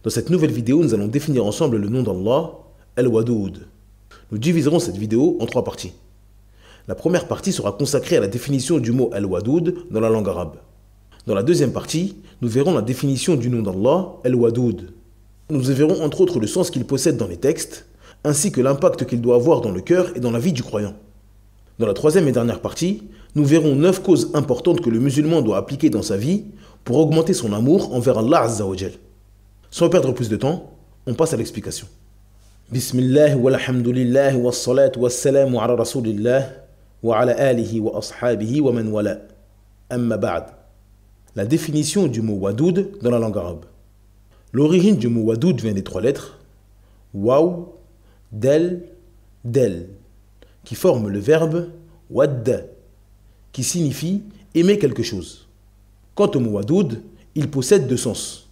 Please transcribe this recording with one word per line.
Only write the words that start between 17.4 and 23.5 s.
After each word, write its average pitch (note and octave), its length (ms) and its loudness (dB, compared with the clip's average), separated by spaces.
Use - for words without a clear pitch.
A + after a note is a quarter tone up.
ainsi D3+ 280 0
que B2+ 100 0
l'impact C#3 440 2
qu'il B2 160 -4
doit A#2+ 140 4
avoir B2 260 4
dans G#2 100 -2
le F#2 100 -4
cœur F3 340 0
et B2+ 40 -6
dans A#2+ 120 -2
la A#2 80 -2
vie D#3+ 140 0
du A#2+ 100 -4
croyant. G#2 320 -6
Dans A2+ 80 0
la G2+ 80 0
troisième D#3 340 4
et C3 40 2
dernière A#2 300 0
partie, F3+ 420 -4
nous D3 100 2
verrons D3 300 4